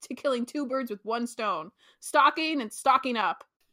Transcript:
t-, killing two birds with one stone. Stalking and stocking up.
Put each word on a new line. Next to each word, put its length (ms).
t-, 140
killing 300
two 220
birds 240
with 120
one 240
stone. 440
Stalking 640
and 100
stocking 460
up. 260